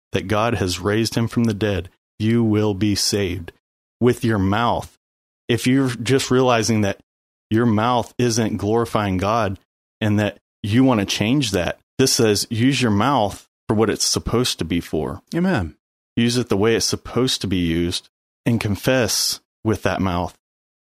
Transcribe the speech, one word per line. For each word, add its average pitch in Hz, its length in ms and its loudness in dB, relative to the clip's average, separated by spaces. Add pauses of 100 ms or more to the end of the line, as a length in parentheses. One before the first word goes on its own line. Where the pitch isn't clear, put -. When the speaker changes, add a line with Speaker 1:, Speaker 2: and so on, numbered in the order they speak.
(120)
Speaker 1:
that 95 160 -2
God 107 260 0
has 90 260 -2
raised 107 340 0
him 113 140 0
from 120 160 0
the 113 100 0
dead, 98 360 -4 (280)
you 117 240 2
will 107 300 2
be 101 220 0
saved. 95 580 -4 (480)
With 120 240 2
your 110 140 2
mouth. 98 580 -2 (500)
If 120 200 -2
you're 131 240 2
just 123 400 -2
realizing 117 520 2
that 98 180 -2 (500)
your 117 160 4
mouth 113 520 0
isn't 113 380 0
glorifying 104 600 0
God 98 400 -2 (420)
and 104 180 2
that 104 200 -2 (240)
you 113 220 2
want 123 160 4
to 101 60 0
change 117 440 0
that, 90 280 -2 (200)
this 131 160 2
says 107 340 2
use 120 320 0
your 120 100 2
mouth 107 560 0 (220)
for 117 60 2
what 104 160 4
it's - 160 -2
supposed - 540 -2
to - 40 -4
be 85 160 -2
for. 76 400 -6 (140)
Speaker 2:
Amen. 160 420 -2 (400)
Speaker 1:
Use 120 220 0
it 120 100 -2
the 104 80 0
way 110 200 2
it's 90 100 0
supposed - 560 -2
to - 40 -6
be 92 120 -2
used 87 500 -2 (380)
and 117 140 0
confess 110 800 -2 (220)
with 110 200 -2
that 92 180 -2
mouth 90 340 -2 (580)